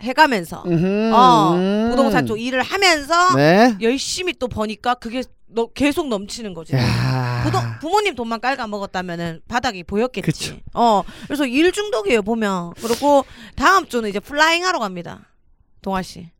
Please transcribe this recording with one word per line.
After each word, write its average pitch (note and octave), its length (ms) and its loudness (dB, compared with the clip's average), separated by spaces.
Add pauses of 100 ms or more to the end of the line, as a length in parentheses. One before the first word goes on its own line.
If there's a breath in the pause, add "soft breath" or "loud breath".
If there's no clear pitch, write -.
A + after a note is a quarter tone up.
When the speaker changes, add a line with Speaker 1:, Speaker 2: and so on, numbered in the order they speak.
Speaker 1:
해가면서, A3+ 640 0
Speaker 2:
음흠. G3 480 2
Speaker 1:
어, A3 400 6
Speaker 2:
음. G3+ 360 0
Speaker 1:
부동산 A#3 360 2
쪽 A3 120 -4
일을 B3+ 240 -2
하면서 F4 760 2
Speaker 2:
네. G3+ 440 6
Speaker 1:
열심히 C#4 540 -2
또 B3 140 -6
버니까 A3 480 -4
그게 A#3+ 260 -8 (260)
너-, A3+ 240 -4
계속 D4 360 0
넘치는 G3+ 440 -6
거지. D#3+ 240 -6
Speaker 2:
야. B2 680 0
Speaker 1:
부도-, D4+ 160 0 (220)
부모님 G4 360 0
돈만 A3+ 260 -6
갉아먹었다면은 G3 1040 -6
바닥이 A#3 360 -4
보였겠지. G#3+ 460 -4
Speaker 2:
그쵸. - 260 -4 (180)
Speaker 1:
어, G#3+ 280 4 (240 loud breath)
그래서 C#4+ 200 -2
일 D4 260 2
중독이에요, G#4 480 0
보면. G3 520 -2 (100)
그리고 C4+ 420 2 (300 soft breath)
다음 E4+ 320 4
주는 A3 240 -4
이제 G3 100 -4
플라잉 D#4+ 460 0
하러 F4 120 0
갑니다, F3+ 420 -8 (600)
동아 F#3+ 220 -4
씨. E3+ 260 -16 (120)